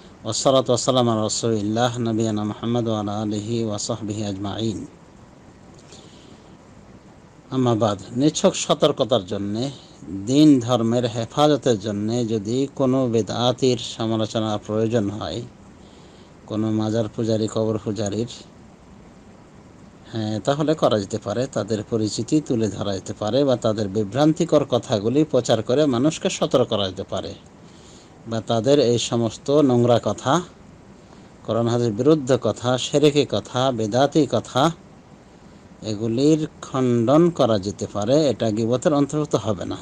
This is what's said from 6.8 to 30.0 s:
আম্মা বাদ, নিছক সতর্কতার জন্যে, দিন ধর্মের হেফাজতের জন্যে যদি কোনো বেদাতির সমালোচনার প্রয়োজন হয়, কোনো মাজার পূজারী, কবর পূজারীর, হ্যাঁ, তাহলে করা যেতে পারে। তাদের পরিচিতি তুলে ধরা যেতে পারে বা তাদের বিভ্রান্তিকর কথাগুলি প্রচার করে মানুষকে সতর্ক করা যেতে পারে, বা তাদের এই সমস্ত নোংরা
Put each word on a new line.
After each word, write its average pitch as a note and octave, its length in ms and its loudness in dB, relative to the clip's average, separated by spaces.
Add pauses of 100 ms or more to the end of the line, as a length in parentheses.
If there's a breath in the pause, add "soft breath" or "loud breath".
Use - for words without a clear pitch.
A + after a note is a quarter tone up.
আম্মা B2+ 240 2
বাদ, G#2 240 0 (180)
নিছক D3+ 380 2
সতর্কতার C3 720 0
জন্যে, G#2 440 -4 (560 loud breath)
দিন C#3+ 340 6
ধর্মের A#2 460 0
হেফাজতের B2 720 2
জন্যে A2 460 -2
যদি A2+ 480 -2
কোনো C3 320 0
বেদাতির A#2+ 720 0
সমালোচনার A2 880 -4
প্রয়োজন G#2+ 440 0
হয়, G2+ 320 -8 (1040 loud breath)
কোনো A2 240 -4
মাজার G#2+ 340 0 (120)
পূজারী, A2 380 -2
কবর A2 300 -2
পূজারীর, G#2 440 -4 (1800)
হ্যাঁ, A2 280 -4
তাহলে D3 340 0
করা B2 260 2
যেতে G2+ 180 -4
পারে। A2+ 280 -4
তাদের G#2+ 440 -2
পরিচিতি A2+ 500 0
তুলে A2+ 280 0
ধরা G2 260 -4
যেতে - 240 -10
পারে A#2+ 260 0
বা B2+ 120 4
তাদের A2 320 0
বিভ্রান্তিকর C#3 760 0
কথাগুলি A#2+ 600 0
প্রচার A#2+ 380 0
করে C#3+ 240 0
মানুষকে C#3 440 0
সতর্ক C#3 380 0
করা G2+ 200 -2
যেতে F#2+ 140 -8
পারে, F#2 320 -8 (920 loud breath)
বা A2+ 200 -6
তাদের A#2 340 4
এই A#2+ 180 2
সমস্ত A#2 520 -2
নোংরা B2 540 4